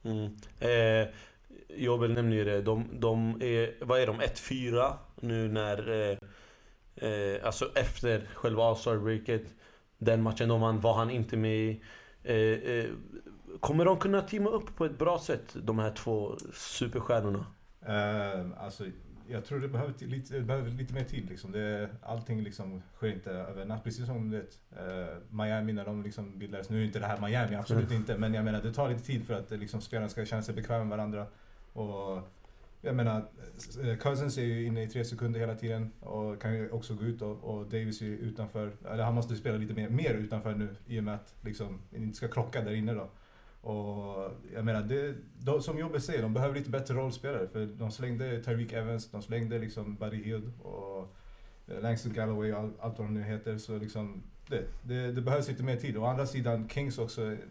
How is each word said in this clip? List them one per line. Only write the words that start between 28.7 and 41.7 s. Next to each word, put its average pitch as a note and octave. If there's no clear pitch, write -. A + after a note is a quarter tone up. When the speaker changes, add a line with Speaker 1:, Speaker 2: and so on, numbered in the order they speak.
Speaker 2:
tar C#3+
lite A#2
tid A#2+
för A2+
att, G2
eh, G#2
liksom, G#2
spelarna A2
ska G#2+
känna G#2+
sig A2
bekväma A2+
med G#2+
varandra. G#2
Och G2
jag B2+
menar, A2+
eh, A2+
Cousins C#3
är B2
ju A#2
inne A2+
i A2
tre A#2
sekunder A2+
hela A2+
tiden A2+
och G#2+
kan A2+
ju A2
också A2+
gå G#2
ut A#2
och, G#2
och G#2+
Davis A2
är G#2+
ju G#2+
utanför. G#2+
Eller A2+
han A#2
måste A#2
spela G#2+
lite G#2+
mer, G#2+
mer B2+
utanför G#2+
nu G#2
i A2+
och G#2
med G#2
att, -
liksom, G2+